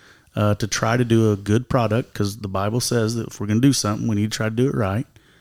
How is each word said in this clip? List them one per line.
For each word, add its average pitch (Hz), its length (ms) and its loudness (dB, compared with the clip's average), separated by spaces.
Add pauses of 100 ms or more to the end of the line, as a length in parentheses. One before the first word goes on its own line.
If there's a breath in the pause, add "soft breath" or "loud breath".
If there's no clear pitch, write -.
(360 soft breath)
uh, 104 200 2
to 104 120 -2
try 113 300 0
to 123 80 2
do 113 260 4
a 101 60 0
good 104 320 0
product, 113 460 0
'cause 104 220 -2
the 104 100 -8
Bible 101 320 -2
says 117 360 0
that 113 120 -6
if - 120 -12
we're 104 80 -6
gonna 107 140 2
do 135 120 6
something, 107 340 -2
we 110 80 0
need 107 160 0
to - 40 -6
try 110 140 -2
to 110 60 -6
do 123 120 2
it 139 80 -4
right. 107 300 -2 (360 soft breath)